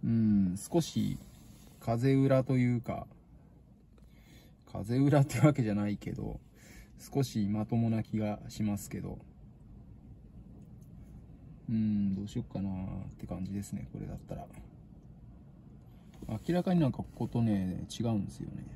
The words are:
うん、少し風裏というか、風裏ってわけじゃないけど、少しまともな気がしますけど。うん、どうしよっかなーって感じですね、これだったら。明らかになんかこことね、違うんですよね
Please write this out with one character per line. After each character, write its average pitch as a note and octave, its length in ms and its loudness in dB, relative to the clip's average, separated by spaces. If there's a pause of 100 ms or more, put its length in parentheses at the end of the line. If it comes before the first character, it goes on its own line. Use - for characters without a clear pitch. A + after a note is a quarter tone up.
う - 40 0
ん、 G#2+ 500 4
少 - 220 0
し G#2 400 -2 (600)
風 A#2 320 4
裏 C3+ 320 6
と C3 120 2
い B2 200 4
う A#2 40 -2
か、 - 240 -6 (1700)
風 G2 260 -2
裏 C#3 220 8
っ C#3 60 8
て A#2 160 0
わ D3+ 100 10
け C#3+ 100 0
じ A2 80 2
ゃ G2+ 60 2
な G#2 140 2
い G2+ 80 -2
け - 160 -8
ど、 A2 260 -6 (580)
少 - 240 -4
し A2 280 0
ま G#2+ 160 0
と A#2+ 100 -2
も A2+ 140 4
な A2 140 0
気 - 140 -4
が G#2 300 -2
し - 160 -6
ま G2+ 140 0
す - 120 -10
け - 120 -8
ど。 G2 180 -10 (2500)
う A#2 40 2
ん、 G#2 420 4
ど G2 80 -4
う G2+ 60 -6
し A#2 80 -6
よ A#2 100 -4
っ - 40 -20
か G2 100 -4
な G2 80 0
ー F#2 380 -4
っ - 0 - (100)
て - 100 -12
感 F2+ 160 -4
じ F#2+ 100 -6
で G2+ 80 -2
す - 120 -8
ね、 - 180 -8
こ - 80 -8
れ - 80 -6
だ - 60 -8
っ - 120 -8
た - 100 -8
ら。 - 120 -10 (2000)
明 E3+ 80 2
ら F3+ 80 2
か F#3 100 2
に F3 60 6
な D3+ 80 6
ん A#2+ 60 2
か - 60 -8
こ G#2 140 -6
こ A#2 140 -4
と A#2+ 140 0
ね、 G2+ 440 0 (140)
違 A2 40 -2
う A2+ 100 0
ん G2+ 120 0
で - 60 -8
す - 80 -16
よ - 120 -8
ね - 120 -10 (120)